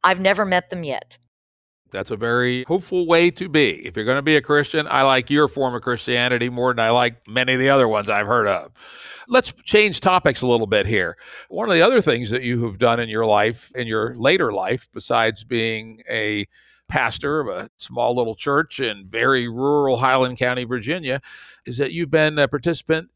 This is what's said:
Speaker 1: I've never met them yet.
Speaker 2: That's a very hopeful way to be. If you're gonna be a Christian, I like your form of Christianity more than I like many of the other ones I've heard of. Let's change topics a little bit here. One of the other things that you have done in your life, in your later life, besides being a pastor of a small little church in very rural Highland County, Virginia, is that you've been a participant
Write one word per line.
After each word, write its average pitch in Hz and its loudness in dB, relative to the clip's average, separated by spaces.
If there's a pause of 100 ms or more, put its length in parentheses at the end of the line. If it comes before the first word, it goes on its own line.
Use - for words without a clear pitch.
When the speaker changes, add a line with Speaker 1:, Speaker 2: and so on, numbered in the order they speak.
Speaker 1:
I've 185 4
never 190 2
met 180 0
them 180 -8
yet. - -10 (720)
Speaker 2:
That's 98 -8
a 110 -4
very 123 0
hopeful 180 -2
way 170 4
to 180 -10
be. 139 0
If 87 -12
you're 107 -6
gonna 131 0
be 151 2
a 135 2
Christian, 147 0
I 135 2
like 131 2
your 143 4
form 131 -2
of 120 -6
Christianity 123 -2
more 123 -2
than 113 0
I 113 2
like 120 0
many 127 0
of 127 0
the 135 4
other 135 6
ones 104 -2
I've 104 0
heard 110 2
of. 87 -4 (580)
Let's 247 2 (120)
change 208 2
topics 180 2
a 127 -2
little 117 2
bit 98 0
here. 92 -2 (320)
One 214 -6
of 190 2
the 165 6
other 233 4
things 120 0
that 127 -2
you 120 -2
have 101 -6
done 120 4
in 113 -4
your 110 0
life, 107 2
in 123 -6
your 110 -4
later 135 0
life, 95 -4
besides 113 -2
being 113 -6
a 107 -4 (420)
pastor 143 -4
of 123 -6
a 98 -10
small 120 -4
little 113 -4
church 143 -2
in 104 -6
very 120 0
rural 135 0
Highland 127 0
County, 123 -2
Virginia, 127 -6 (460)
is 123 -10
that 127 -4
you've 165 -6
been 156 2
a 139 4
participant 160 -4